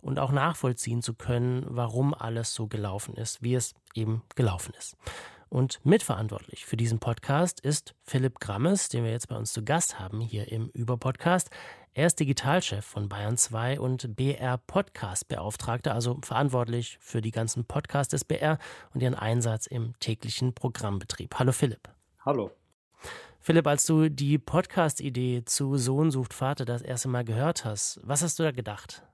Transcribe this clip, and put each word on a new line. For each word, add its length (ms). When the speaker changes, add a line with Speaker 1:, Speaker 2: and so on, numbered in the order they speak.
Speaker 1:
und 180
auch 120
nachvollziehen 720
zu 100
können, 540
warum 480
alles 380
so 140
gelaufen 480
ist, 280
wie 120
es 180
eben 300
gelaufen 420
ist. 180
Und 340
mitverantwortlich 800
für 120
diesen 200
Podcast 640
ist 340
Philipp 360
Grammes, 500
den 140
wir 80
jetzt 180
bei 80
uns 160
zu 100
Gast 360
haben 200
hier 320
im 180
Über-Podcast. 840
Er 120
ist 120
Digitalchef 640
von 240
Bayern 300
zwei 420
und 360
B 180
R 240
Podcast-Beauftragter, 1400
also 300
verantwortlich 760
für 220
die 80
ganzen 360
Podcasts 440
des 160
B 80
R 240
und 80
ihren 100
Einsatz 540
im 320
täglichen 540
Programmbetrieb. 840
Hallo 160
Philipp. 360
Speaker 2:
Hallo. 240
Speaker 1:
Philipp, 280
als 180
du 240
die 300
Podcast-Idee 1040
zu 320
Sohn 320
sucht 240
Vater 320
das 160
erste 280
Mal 140
gehört 400
hast, 380
was 220
hast 160
du 40
da 60
gedacht? 540